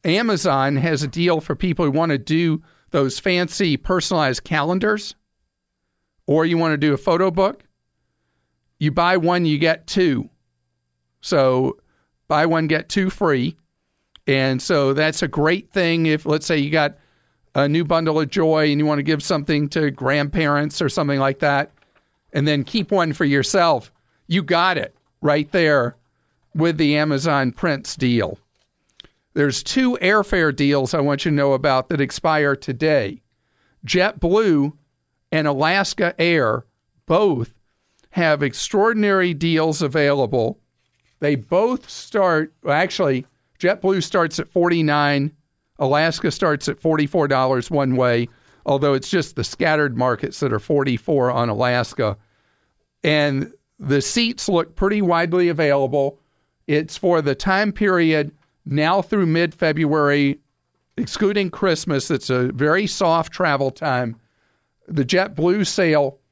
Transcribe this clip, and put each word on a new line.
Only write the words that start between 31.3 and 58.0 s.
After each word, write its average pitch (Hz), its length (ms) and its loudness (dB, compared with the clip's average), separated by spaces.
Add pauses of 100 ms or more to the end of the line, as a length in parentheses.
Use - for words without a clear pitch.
to 147 40 2
know 139 160 2
about 131 380 0
that 160 100 -2
expire 143 560 0
today. 139 680 -2 (640)
JetBlue 180 880 2 (600)
and 156 140 0
Alaska 170 680 0
Air 160 460 0 (420)
both 160 480 0 (580)
have 156 300 2
extraordinary 196 920 0
deals 160 480 0
available. 135 760 0 (600)
They 147 160 0
both 196 540 -2
start, 170 640 -2 (100)
well, 143 100 -2
actually, 151 540 0 (320)
JetBlue 190 420 0
starts 170 380 -2
at 160 100 -8
forty-nine, 147 840 0 (440)
Alaska 151 540 0
starts 151 360 -2
at 143 120 -6
forty-four 156 480 0
dollars 131 420 0
one 135 260 0
way, 120 320 2 (380)
although 139 280 0
it's 135 160 -4
just 170 260 -2
the 113 80 -4
scattered 151 540 0
markets 123 420 -2
that 131 140 -2
are 107 60 -2
forty-four 135 720 0
on 120 180 0
Alaska. 117 680 -2 (840)
And 147 480 0 (280)
the 139 220 0
seats 233 460 -2
look 175 280 -2
pretty 208 260 0
widely 175 480 0
available. 139 720 0 (480)
It's 156 300 -2
for 175 240 2
the 139 140 0
time 196 360 0
period 165 600 0 (340)